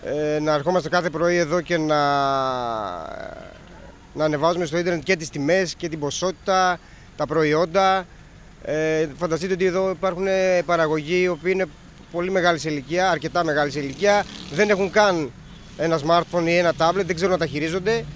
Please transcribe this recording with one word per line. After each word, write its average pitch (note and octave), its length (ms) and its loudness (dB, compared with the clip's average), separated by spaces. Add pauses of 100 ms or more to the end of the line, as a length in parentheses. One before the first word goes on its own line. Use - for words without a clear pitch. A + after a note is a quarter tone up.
Ε, D3+ 360 -2
να D3+ 120 0
ερχόμαστε D3+ 360 0
κάθε F3 220 0
πρωί E3+ 260 0
εδώ E3+ 240 0
και E3+ 160 -2
να, D#3 200 2 (2250)
να C#3+ 100 -2
ανεβάζουμε D#3 400 2
στο D#3 140 -4
ίντερνετ F3 240 -2
και F3+ 140 2
τις D#3 140 -10
τιμές D#3+ 440 0
και E3+ 140 -8
την D#3 100 -8
ποσότητα, F3+ 800 0 (380)
τα D3+ 100 -4
προϊόντα. E3+ 800 2 (560)
Ε, D#3 440 -2 (120)
φανταστείτε E3+ 340 -2
ότι F#3 120 0
εδώ F#3+ 260 2
υπάρχουν, F#3 360 -2
ε, F#3+ 400 2
παραγωγοί D#3+ 560 2
οι F3+ 60 2
οποίοι F3 260 -2
είναι F#3 120 0 (460)
πολύ F3 180 -4
μεγάλη F3 280 2
σε D3+ 120 -4
ηλικία, D#3 400 0
αρκετά D#3+ 340 0
μεγάλη D3 260 0
σε C3+ 80 -6
ηλικία, F3 460 0 (280)
δεν F3+ 180 2
έχουν F#3+ 200 2
καν F3+ 420 4 (440)
ένα E3 300 0
smartphone E3+ 400 2
ή E3+ 100 4
ένα F3 220 4
tablet, F3 280 2
δεν F3 80 0
ξέρουν F3+ 180 0
να F3+ 60 2
τα D#3+ 80 -2
χειρίζονται. F3+ 580 -2 (120)